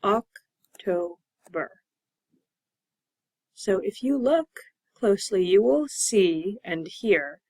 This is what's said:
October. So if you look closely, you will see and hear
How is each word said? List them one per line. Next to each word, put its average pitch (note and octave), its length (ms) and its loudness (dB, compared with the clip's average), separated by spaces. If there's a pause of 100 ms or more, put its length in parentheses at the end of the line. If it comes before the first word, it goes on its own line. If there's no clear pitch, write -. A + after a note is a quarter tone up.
October. - 1700 -6 (1800)
So F#3+ 280 -2
if - 200 -6
you C4+ 140 0
look C#4+ 320 2 (460)
closely, G3 500 0
you F#3 180 4
will C#4 260 2
see F#3 760 0
and E3 220 -6
hear D3+ 640 -2